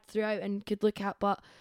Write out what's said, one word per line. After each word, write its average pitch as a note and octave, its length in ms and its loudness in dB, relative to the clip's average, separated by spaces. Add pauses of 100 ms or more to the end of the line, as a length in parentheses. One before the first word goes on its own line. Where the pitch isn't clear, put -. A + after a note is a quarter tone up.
throughout G#3+ 340 0
and G3+ 240 -4
could - 180 -2
look G#3+ 160 4
at, G3+ 220 -4
but G3+ 200 2 (200)